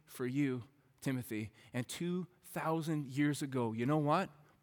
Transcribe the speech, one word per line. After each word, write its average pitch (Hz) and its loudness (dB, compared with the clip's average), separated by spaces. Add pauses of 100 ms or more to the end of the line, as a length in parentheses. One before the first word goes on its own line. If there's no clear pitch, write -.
for - -6
you, 127 0 (380)
Timothy. 117 -4 (240)
And 120 -2
two 175 -4 (260)
thousand 156 -2
years 143 2
ago, 127 0
you 117 0
know 156 4
what? 156 4 (340)